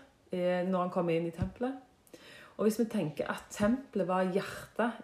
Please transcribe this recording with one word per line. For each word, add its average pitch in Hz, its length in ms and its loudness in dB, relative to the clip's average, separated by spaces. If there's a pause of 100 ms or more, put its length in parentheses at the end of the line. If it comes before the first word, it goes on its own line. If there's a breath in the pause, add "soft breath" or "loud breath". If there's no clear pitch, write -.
(320)
eh, 180 340 0
når 185 140 2
han 180 100 0
kommer 175 260 0
inn 165 120 0
i 170 40 -6
tempelet. 190 420 -4 (840 loud breath)
Og 202 80 2
hvis 214 140 2
vi 233 60 4
tenker 180 440 -2
at - 220 -6
tempelet 208 560 2
var 185 160 4 (100)
hjertet - 580 -2 (120)